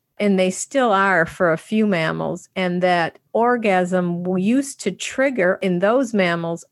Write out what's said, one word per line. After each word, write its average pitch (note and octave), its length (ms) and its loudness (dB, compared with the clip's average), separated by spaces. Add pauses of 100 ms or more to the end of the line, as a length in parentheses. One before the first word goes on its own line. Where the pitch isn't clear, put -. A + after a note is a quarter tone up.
(180)
and G3+ 200 2
they F#3 120 2
still B3 420 0
are F#3+ 340 4
for E3+ 260 0
a E3 60 0
few A3 280 0
mammals, D#3+ 680 -2
and F3+ 260 -2
that F3 360 0 (140)
orgasm F#3 920 0
w-, F#3 220 -2
used C4+ 360 -2
to G3+ 100 -4
trigger, G3+ 720 -2
in F3+ 160 0
those A3+ 360 0
mammals, E3+ 580 -2